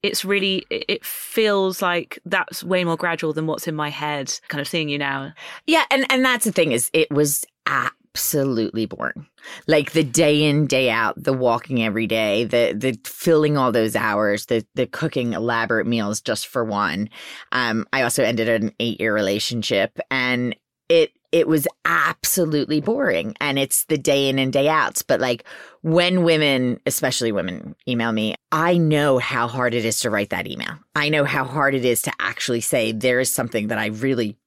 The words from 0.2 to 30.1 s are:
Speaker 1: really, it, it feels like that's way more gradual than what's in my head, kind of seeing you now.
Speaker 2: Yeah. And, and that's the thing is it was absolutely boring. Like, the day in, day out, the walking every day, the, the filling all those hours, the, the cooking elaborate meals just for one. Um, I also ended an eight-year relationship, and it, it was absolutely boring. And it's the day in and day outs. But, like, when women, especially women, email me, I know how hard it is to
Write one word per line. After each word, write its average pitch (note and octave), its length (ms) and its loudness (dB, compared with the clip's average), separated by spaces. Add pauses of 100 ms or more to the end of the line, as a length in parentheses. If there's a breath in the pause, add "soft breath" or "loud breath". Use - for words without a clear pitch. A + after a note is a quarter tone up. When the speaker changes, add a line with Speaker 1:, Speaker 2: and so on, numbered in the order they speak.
Speaker 1:
really, F#3+ 420 0
it, - 200 -4
it - 180 -4
feels G3+ 720 0
like F3 460 -2
that's F3+ 360 -4
way F3+ 220 0
more E3 140 0
gradual E3 340 -2
than D#3 140 -2
what's - 200 -4
in D#3+ 80 -4
my D3+ 140 -4
head, D3 500 -4 (100)
kind C#3+ 120 -6
of C#3+ 80 -6
seeing D#3 220 -2
you C#3+ 80 -2
now. C#3 340 -4 (340 loud breath)
Speaker 2:
Yeah. D#4 240 4
And, C4+ 220 2
and B3+ 100 2
that's B3+ 220 2
the G3+ 80 0
thing D#3+ 200 2
is A#2+ 200 0
it D#3 180 2
was D3 360 0 (200)
absolutely C3 1160 -2
boring. - 420 -8 (400 loud breath)
Like, D3+ 260 2
the D#3+ 120 4
day D3+ 400 4
in, D3 220 4
day C3 240 2
out, A2 300 0
the C3+ 120 0
walking B2 500 0
every A2 240 -2
day, A2 380 0
the, A#2+ 320 2
the A2+ 280 -2
filling D3+ 520 2
all B2+ 160 2
those A2 240 2
hours, G#2 500 0
the, A2+ 180 0 (100)
the B2+ 120 0
cooking B2+ 460 -4
elaborate A2+ 540 0
meals G#2+ 340 -2
just - 260 -4
for A#2+ 180 -4
one. G2+ 440 -2 (440 loud breath)
Um, A2+ 400 0
I C3 100 0
also B2 200 0
ended A2+ 260 0
an A2 300 0
eight-year A2 360 -2
relationship, G#2 840 -2 (140)
and B2 420 -2 (340)
it, E3 220 6 (220)
it E3 160 4
was D3+ 180 2 (180)
absolutely D#3 960 0
boring. F#3 600 -2
And C#3 180 0
it's - 280 -2
the D#3 120 0
day C#3 300 2
in C3+ 100 0
and C3 140 0
day C#3+ 160 4
outs. D#3 340 0
But, B2 160 0
like, B2 240 -2 (380 loud breath)
when F3 420 2
women, C#3+ 640 2
especially B2+ 460 -2
women, F2+ 420 -6 (140)
email A#2 240 -2
me, A2 240 -2 (160)
I E3+ 240 4
know D3+ 420 4
how A#2+ 300 -2
hard B2 260 -2
it A#2 100 0
is A2 160 0
to A#2 100 -2